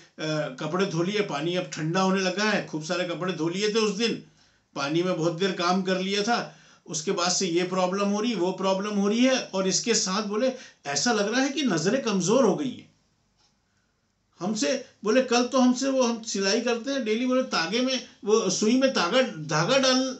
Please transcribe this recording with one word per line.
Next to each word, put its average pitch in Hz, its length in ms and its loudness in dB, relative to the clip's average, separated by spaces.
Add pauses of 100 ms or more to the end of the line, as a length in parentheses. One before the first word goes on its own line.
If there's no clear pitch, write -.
(600)
कपड़े 175 260 -2
धो 165 180 -2
लिए, 208 180 -2
पानी 160 340 -4
अब 180 180 -4
ठंडा 165 280 -2
होने 190 200 2
लगा 185 220 -2
है, 190 240 0
खूब 156 160 -8
सारे 175 240 -4
कपड़े 170 260 -4
धो 156 160 -2
लिए 196 200 -2
थे 214 100 0
उस 208 160 2
दिन, 220 280 -2 (520)
पानी 147 280 0
में 185 140 0
बहुत 165 160 0
देर 185 180 0
काम 185 300 0
कर 185 180 0
लिया 196 240 -2
था, 220 360 -2 (260)
उसके 170 260 -4
बाद 175 200 0
से 180 160 0
ये 170 160 2
प्रॉब्लम 185 440 0
हो 202 140 0
रही, 240 140 0
वो 180 160 0
प्रॉब्लम 190 460 -2
हो 196 100 2
रही 233 180 4
है, 262 200 4
और 190 220 -2
इसके 190 260 0
साथ 208 300 0
बोले 220 300 0 (320)
ऐसा 220 260 0
लग 208 200 0
रहा 254 100 0
है 269 80 2
कि 285 120 -4
नज़रें 208 420 2
कमज़ोर 214 420 2
हो 180 100 4
गई 143 160 -4
हैं। 101 200 -16 (1500)
हमसे 247 460 -2 (180)
बोले 247 200 4
कल 247 240 2
तो 262 120 0
हमसे 254 300 4
वो, 262 140 2
हम 233 200 -2
सिलाई 202 380 0
करते 233 300 -2
हैं 269 140 -4
डेली, 220 200 0
बोले 254 180 2
तागे 180 380 -2
में, 254 260 -2 (160)
वो 202 260 2
सुई 220 280 2
में 269 160 4
तागा, 175 280 2
धागा 160 560 0
डाल, 262 420 2